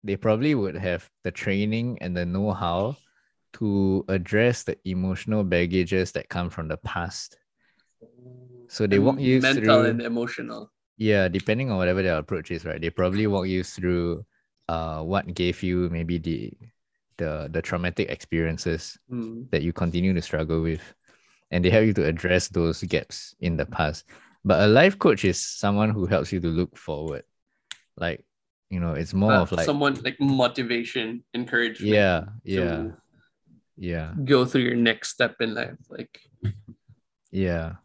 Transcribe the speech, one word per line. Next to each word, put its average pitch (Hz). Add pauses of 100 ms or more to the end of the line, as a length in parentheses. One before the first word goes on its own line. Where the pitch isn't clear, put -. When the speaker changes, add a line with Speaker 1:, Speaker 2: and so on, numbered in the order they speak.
Speaker 1:
they 98
probably 117
would 98
have 90 (160)
the -
training 107
and 90
the 87
know-how 95 (640)
to 98
address 104
the - (100)
emotional 95
baggages 87
that -
come 87
from 80
the 78
past. - (1300)
So -
they 101
walk 135
Speaker 2:
And 135
Speaker 1:
you 127
Speaker 2:
mental 131
Speaker 1:
through 113
Speaker 2:
and 117
emotional. 117 (240)
Speaker 1:
Yeah, 104
depending 110
on 98
whatever 92
their 87
approach 78
is, 82
right? 80
They 82
probably 95
walk 98
you 92
through, 87 (440)
uh, 80
what 95
gave 90
you 90
maybe 85
the, 80 (640)
the, 78
the 85
traumatic 87
experiences 82 (140)
Speaker 2:
Mm. 117
Speaker 1:
that 76
you 85
continue 90
to 82
struggle 80
with. 80 (720)
And 87
they 90
help 110
you 110
to 82
address 87
those 82
gaps -
in 85
the 71
past. - (400)
But 95
a 104
life 170
coach 117
is 90
someone 104
who 101
helps 87
you 92
to 85
look 82
forward. 76 (760)
Like, 85 (460)
you 90
know, 85
it's 80
more 101
Speaker 2:
Uh, 110
Speaker 1:
of, -
like, -
Speaker 2:
someone, 143
like, 127
motivation, 120 (100)
encouragement 117
Speaker 1:
Yeah, 95 (260)
Speaker 2:
to 92
Speaker 1:
yeah, 82 (840)
yeah. 82 (100)
Speaker 2:
go 127
through 127
your 120
next 113
step -
in 113
life. - (140)
Like, - (1120)
Speaker 1:
Yeah. 87